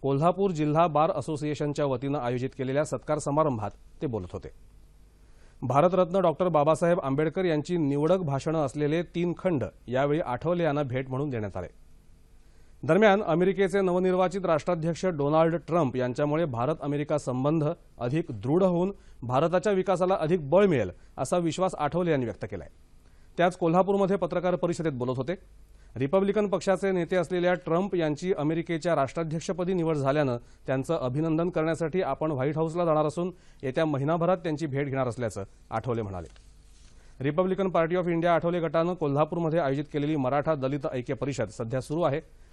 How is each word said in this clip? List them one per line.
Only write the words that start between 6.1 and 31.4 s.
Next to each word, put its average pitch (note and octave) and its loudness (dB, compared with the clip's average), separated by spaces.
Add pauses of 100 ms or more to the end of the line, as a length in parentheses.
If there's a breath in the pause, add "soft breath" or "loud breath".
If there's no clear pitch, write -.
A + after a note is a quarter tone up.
डॉक्टर F3 2
बाबासाहेब D#3+ 4
आंबेडकर D3+ 0
यांची E3 0
निवडक D3+ 2
भाषणं D#3 0
असलेले D3 0
तीन F3 -2
खंड D#3 0 (240)
यावेळी C#3+ 0
आठवले E3 -2
यांना D3 0
भेट C3 -4
म्हणून C3+ -4
देण्यात G#2+ -4
आले. F2+ -6 (1160 soft breath)
दरम्यान, G3 6
अमेरिकेचे F#3 2
नवनिर्वाचित F#3 0
राष्ट्राध्यक्ष E3 0
डोनाल्ड D#3+ 2
ट्रम्प D3+ 0
यांच्यामुळे D3 0
भारत C3 -2
अमेरिका D3 -2
संबंध C#3 0 (340)
अधिक B2+ -2
दृढ B2+ 2
होऊन F3+ 2 (300 soft breath)
भारताच्या E3 2
विकासाला F#3 2
अधिक D#3+ 0
बळ G3 8
मिळेल, B2 2 (280 soft breath)
असा C#3 -2
विश्वास F3+ 0
आठवले E3 0
यांनी C3+ 2
व्यक्त G#2 -6
केलाय. E2 -10 (680 soft breath)
ते F3 4
आज F3+ 2
कोल्हापूरमध्ये F#3+ 2
पत्रकार F3+ -2
परिषदेत E3 -2
बोलत B2 -2
होते. C3+ -8 (320 soft breath)
रिपब्लिकन G3 2
पक्षाचे F#3+ 0
नेते F3+ 0
असलेल्या F3+ 2
ट्रम्प F3 -2
यांची E3 0
अमेरिकेच्या D#3+ 0
राष्ट्राध्यक्षपदी E3 -2
निवड D#3+ 2
झाल्यानं C3+ 2 (300 soft breath)
त्यांचं C3+ 0
अभिनंदन D#3 0